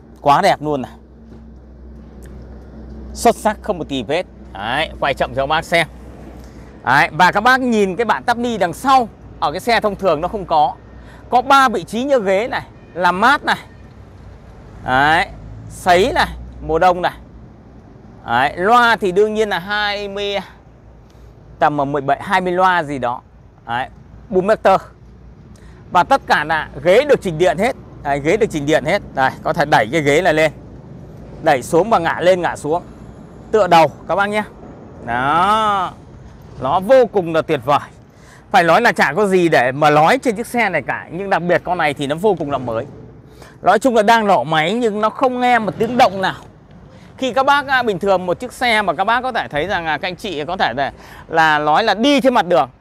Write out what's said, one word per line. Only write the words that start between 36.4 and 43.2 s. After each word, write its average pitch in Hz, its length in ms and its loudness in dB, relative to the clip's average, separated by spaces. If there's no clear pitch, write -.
Nó 143 180 0
vô 247 260 6
cùng 170 300 -2
là 160 60 2
tuyệt 147 240 -2
vời. 139 140 2
Phải 185 120 6
nói 170 180 6
là 226 100 4
chả 151 220 0
có 208 120 2
gì 185 240 4
để 131 220 4
mà 147 180 4
nói 160 280 4
trên 240 180 -2
chiếc 226 120 -8
xe 226 220 -2
này 160 120 -2
cả. 110 300 -8
Nhưng 190 180 -8
đặc 175 120 2
biệt 175 220 0
con 175 140 -2
này 151 160 0
thì 143 140 -4
nó 147 80 -2
vô 190 240 2
cùng 143 120 -4
là 135 60 -2
mới. 120 280 -4